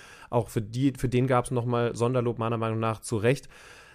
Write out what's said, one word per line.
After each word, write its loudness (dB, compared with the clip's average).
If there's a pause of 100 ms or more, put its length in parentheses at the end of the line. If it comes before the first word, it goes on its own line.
(300)
Auch 0
für -2
die, 0
für 0
den 2
gab's 2
noch 0
mal 0
Sonderlob 0
meiner -2
Meinung -2
nach -2
zu -4
Recht. 2 (460)